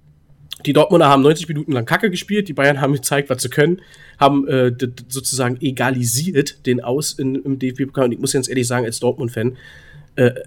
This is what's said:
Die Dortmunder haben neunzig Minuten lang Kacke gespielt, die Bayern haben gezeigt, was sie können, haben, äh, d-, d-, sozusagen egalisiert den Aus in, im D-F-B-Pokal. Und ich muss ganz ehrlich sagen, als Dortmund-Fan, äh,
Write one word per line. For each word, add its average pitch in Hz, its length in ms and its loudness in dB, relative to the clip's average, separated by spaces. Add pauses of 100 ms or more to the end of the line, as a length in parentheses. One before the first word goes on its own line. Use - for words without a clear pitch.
(640)
Die 143 80 2
Dortmunder 156 340 6
haben 139 160 6
neunzig 156 240 2
Minuten 156 240 -6
lang 120 140 -2
Kacke 180 260 0
gespielt, 202 360 -4
die 151 60 -8
Bayern 139 260 2
haben 143 140 2
gezeigt, 139 360 -2
was 127 120 -2
sie 123 80 -4
können, 165 320 2 (380)
haben, 139 280 4
äh, 127 240 2
d-, 123 160 -4
d-, 123 200 -12
sozusagen 127 520 -4
egalisiert 131 1080 -2
den 123 120 2
Aus 139 340 -4
in, 131 220 -4
im 135 240 -4
D-F-B-Pokal. 131 460 -2
Und 123 60 2
ich 110 80 -6
muss - 140 -2
ganz 131 140 -2
ehrlich 123 200 -2
sagen, 123 180 -2
als 113 140 -6
Dortmund-Fan, 123 580 -2 (580)
äh, 123 160 4 (160)